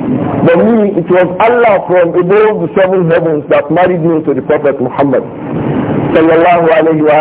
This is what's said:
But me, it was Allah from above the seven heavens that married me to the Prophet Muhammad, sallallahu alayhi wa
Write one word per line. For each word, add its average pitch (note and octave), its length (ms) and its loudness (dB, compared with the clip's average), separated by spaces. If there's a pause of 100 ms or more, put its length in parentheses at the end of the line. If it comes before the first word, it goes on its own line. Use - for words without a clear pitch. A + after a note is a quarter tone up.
(440)
But E3+ 160 4
me, G#3 400 2
it E3+ 80 -6
was F3+ 200 2 (120)
Allah A#3 480 2
from F3 320 2
above F#3+ 480 0
the - 80 -8
seven F#3 340 0
heavens E3 380 -2
that D3 240 0
married F3+ 320 0
me E3 240 0
to D3 80 -2
the B2+ 80 -4
Prophet C#3+ 380 0
Muhammad, B2+ 420 -2 (880)
sallallahu E3 560 2
alayhi D#3+ 320 2
wa D3+ 220 2